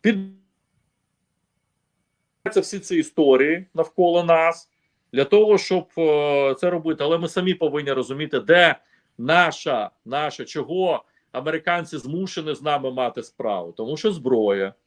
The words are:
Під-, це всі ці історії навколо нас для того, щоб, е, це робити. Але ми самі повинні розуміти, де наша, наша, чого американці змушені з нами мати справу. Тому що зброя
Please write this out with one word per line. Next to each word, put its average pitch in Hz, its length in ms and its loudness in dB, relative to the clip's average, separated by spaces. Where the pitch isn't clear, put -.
Під-, 190 300 0
це 196 80 4
всі 196 180 -8
ці 185 180 -4
історії 151 800 2
навколо 170 500 0
нас 165 460 2
для 131 120 2
того, 208 340 4
щоб, 180 300 -2
е, 143 560 2
це 175 160 -2
робити. 160 340 -4
Але 165 140 0
ми 165 100 -4
самі 185 260 -2
повинні 147 380 -2
розуміти, 135 480 -4
де 170 360 4
наша, 147 720 0
наша, 143 400 -6
чого 160 600 -4
американці 160 640 -4
змушені 160 560 -8
з 131 80 -14
нами 143 280 -2
мати 127 320 -4
справу. 92 500 -8
Тому 127 240 -8
що 214 160 -2
зброя 107 600 0